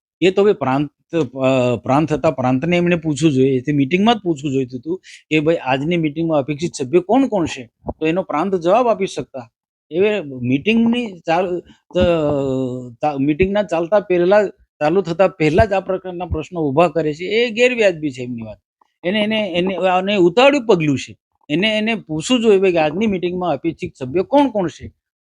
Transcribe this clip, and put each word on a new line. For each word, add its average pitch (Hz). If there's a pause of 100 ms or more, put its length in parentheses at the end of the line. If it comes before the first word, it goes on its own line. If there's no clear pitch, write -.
(220)
એ 180
તો 196
હવે 202
પ્રાંત, 139
અ, 131
પ્રાંત 143
હતા, 151
પ્રાંતને 131
એમણે 175
પૂછવું 156
જોઈએ, 131
તે 147
મીટિંગમાં 180
જ -
પૂછવું 151
જોઈતું 131
હતું 165 (280)
કે 156
ભાઈ 160
આજની 139
મીટિંગમાં 156
અપેક્ષિત 151
સભ્યો 143
કોણ 247
કોણ 196
છે, 127 (280)
તો 156
એનો 170
પ્રાંત 165
જવાબ 190
આપી 190
શકતા. 127 (420)
એ 202
મીટિંગની 185
ચાલ-, 175 (380)
અ, 185 (1000)
ચા-, 151
મીટિંગના 190
ચાલતા 170
પહેલા, 185 (320)
ચાલુ 160
થતા 175
પહેલા 160
જ 196
આ 190
પ્રકારના 185
પ્રશ્નો 165
ઊભા 151
કરે 151
છે, 170
એ 226
ગેરવ્યાજબી 208
છે 127
એમની 120
વાત. 107 (460)
એને, 208
એને, 214
એને, 180
આને 185
ઉતાવળું 233
પગલું 160
છે. - (320)
એને, 208
એને 220
પૂછવું 165
જોઈએ 208
ભાઈ 190
કે 170
આજની 156
મીટિંગમાં 180
અપેક્ષિત 165
સભ્યો 139
કોણ 277
કોણ 202
છે, - (280)